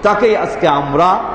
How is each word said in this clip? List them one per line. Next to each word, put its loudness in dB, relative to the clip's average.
তাকেই 2
আজকে -2
আমরা 0